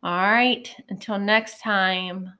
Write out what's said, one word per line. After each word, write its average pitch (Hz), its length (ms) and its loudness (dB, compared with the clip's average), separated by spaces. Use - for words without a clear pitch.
All 175 180 0
right, 240 500 2
until 202 280 -6
next 214 420 0
time 185 800 -2